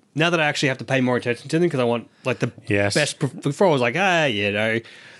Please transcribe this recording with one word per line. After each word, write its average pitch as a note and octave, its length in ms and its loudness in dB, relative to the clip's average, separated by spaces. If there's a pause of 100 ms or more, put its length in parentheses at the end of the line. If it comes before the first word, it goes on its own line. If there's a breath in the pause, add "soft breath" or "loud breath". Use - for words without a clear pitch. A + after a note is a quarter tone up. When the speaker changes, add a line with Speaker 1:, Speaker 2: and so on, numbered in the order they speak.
(160)
Speaker 1:
Now D#3+ 160 0
that E3+ 80 2
I D3+ 60 2
actually D3 240 0
have C3 100 -2
to B2 60 -12
pay C3+ 160 0
more B2 160 0
attention A#2+ 320 -4
to D#3+ 100 0
them F3 100 2
'cause C#3 100 -2
I B2+ 40 0
want, A#2 260 -2 (160)
like, B2 140 -2
the B2+ 120 -2 (160)
Speaker 2:
Yes. G2+ 280 2
Speaker 1:
best. D3+ 240 0
Bef-, D3 240 -4
before F#3+ 240 2
I E3+ 40 6
was C3+ 100 2
like, A#2+ 160 0
"Ah, F3 280 2
you G#2 260 0
know." A2 280 0 (400 loud breath)